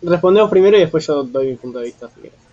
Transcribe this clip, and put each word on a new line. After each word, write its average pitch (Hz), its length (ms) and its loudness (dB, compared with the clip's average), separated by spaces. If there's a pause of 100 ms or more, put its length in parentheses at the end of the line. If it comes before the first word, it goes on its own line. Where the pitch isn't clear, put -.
Respondemos 185 480 2
primero 196 260 4
y 196 40 6
después 160 260 -2
yo 147 160 -2
doy 135 240 -4
mi 131 80 -6
punto 123 240 -14
de 120 60 -10
vista, 120 280 -16
si 107 80 -20
querés. - 160 -20 (160)